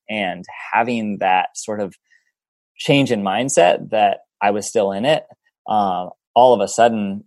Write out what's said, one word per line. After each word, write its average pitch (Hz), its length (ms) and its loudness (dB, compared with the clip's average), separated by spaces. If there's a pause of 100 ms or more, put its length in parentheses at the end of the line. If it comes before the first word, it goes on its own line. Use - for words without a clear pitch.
(100)
and 92 340 -6 (280)
having 110 480 -2
that 92 360 0
sort 107 240 -8
of 98 140 -8 (840)
change 139 340 0
in 107 120 0
mindset 127 680 2
that 104 280 2 (240)
I 101 80 2
was 101 160 -4
still 101 240 0
in 101 160 -4
it, 156 180 0 (440)
uh, 92 400 -2 (260)
all 123 200 6
of 104 60 2
a 98 60 0
sudden, 107 600 0